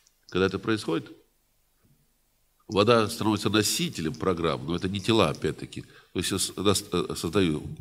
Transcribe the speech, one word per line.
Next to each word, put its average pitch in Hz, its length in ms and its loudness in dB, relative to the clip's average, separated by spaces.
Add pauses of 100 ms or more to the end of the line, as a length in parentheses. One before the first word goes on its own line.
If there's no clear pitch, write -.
(300)
когда 92 160 0
это 92 120 -4
происходит, 110 540 -4 (1500)
вода 107 420 4
становится 104 420 0
носителем 104 640 2
программ, 82 520 -2
но 82 80 -4
это 90 140 -4
не 95 120 -4
тела, 104 280 4
опять-таки. - 540 -6
То - 380 -14
есть - 120 -4
я 98 60 -4
с-, - 180 -4
она 95 180 2
с-, - 160 -2
э, 87 240 -2
создаю 82 480 0 (180)